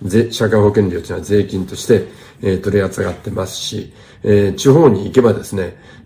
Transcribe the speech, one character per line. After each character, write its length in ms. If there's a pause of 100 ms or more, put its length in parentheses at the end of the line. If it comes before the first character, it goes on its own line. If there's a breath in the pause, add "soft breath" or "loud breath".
税、 300
社 160
会 100
保 120
険 180
料 120
と 60
い 20
う 20
の 60
は 40
税 240
金 220
と 100
し 100
て、 220 (320 loud breath)
え 140
ー、 80
取 140
り 60
扱 280
っ 40
て 160
ま 160
す 100
し、 360 (300 soft breath)
え 260
ー、 60
地 160
方 180
に 160
行 80
け 80
ば 140
で 100
す 80
ね、 240 (300 loud breath)